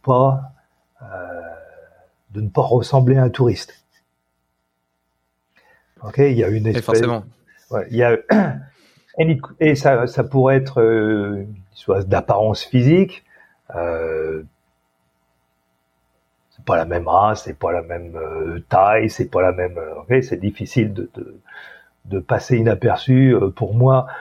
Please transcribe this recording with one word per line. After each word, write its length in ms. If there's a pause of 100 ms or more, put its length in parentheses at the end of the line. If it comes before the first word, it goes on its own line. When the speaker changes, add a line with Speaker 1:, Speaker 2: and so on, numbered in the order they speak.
Speaker 1:
pas, 400 (600)
euh, 40 (1200)
de 100
ne 80
pas 140
ressembler 540
à 60
un 80
touriste. 540 (2250)
Ok, 160
il 180
y 80
a 40
une 180
Speaker 2:
Et 40
Speaker 1:
espèce, 140
Speaker 2:
forcément. 400 (460)
Speaker 1:
ouais, 200
il 60
y 80
a, 120 (140)
<clears throat> 1300
et 140
ça, 320
ça 180
pourrait 320
être, 240
euh, 640
une 140 (180)
histoire 300
d'apparence 580
physique. 640 (500)
Euh, 680 (2000)
c'est 140
pas 120
la 80
même 240
race, 360
c'est 140
pas 140
la 100
même, 340
euh, 520
taille, 420
c'est 200
pas 120
la 100
même, 260
euh, 220
ok, 220
c'est 180
difficile 520
de, 220
de, 260 (640)
de 160
passer 380
inaperçu, 760
euh, 160
pour 240
moi, 320 (140)